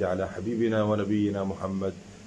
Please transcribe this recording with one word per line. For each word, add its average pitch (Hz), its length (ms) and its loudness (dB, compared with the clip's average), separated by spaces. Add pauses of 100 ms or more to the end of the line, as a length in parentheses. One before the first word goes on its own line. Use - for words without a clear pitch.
على 92 280 0
حبيبنا 110 540 0
ونبينا 104 640 2
محمد 95 480 -2 (340)